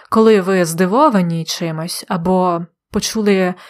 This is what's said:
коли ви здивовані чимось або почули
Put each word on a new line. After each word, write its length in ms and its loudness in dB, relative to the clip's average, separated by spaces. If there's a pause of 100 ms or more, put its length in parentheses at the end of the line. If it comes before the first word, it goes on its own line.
коли 320 4
ви 240 0
здивовані 800 0
чимось 640 -8
або 540 0 (300)
почули 640 -2 (160)